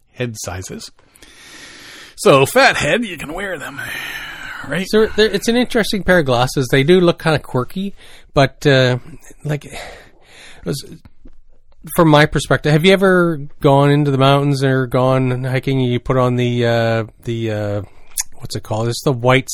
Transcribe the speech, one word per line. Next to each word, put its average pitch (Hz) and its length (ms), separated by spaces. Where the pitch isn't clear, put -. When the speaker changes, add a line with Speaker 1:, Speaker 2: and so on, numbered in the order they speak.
Speaker 1:
head 120 260
sizes. 95 520
So, 143 300
fat 254 300
head, 208 280
you 175 120
can 143 160
wear 180 260
them, 139 220
right? 175 200
Speaker 2:
So, 214 180
they're, 214 240
it's 202 180
an 226 80
interesting 220 480
pair 180 160
of 139 60
glasses. 127 440
They 135 140
do 180 160
look 170 200
kinda 156 200
quirky, 190 540
but, - 320
uh, 127 340
like, 147 200
it - 140
was, 135 200
from 165 120
my 147 180
perspective, 147 460
have 156 120
you 190 80
ever 180 460
gone 143 300
into 143 220
the 131 60
mountains 139 440
or 131 240
gone 127 560
hiking 131 380
and 123 100
you 120 80
put 131 180
on 123 200
the, 120 300
uh, 113 380
the, 113 260
uh, 104 320
what's - 200
it 110 80
called? 113 260
It's 120 160
the 143 80
white 127 420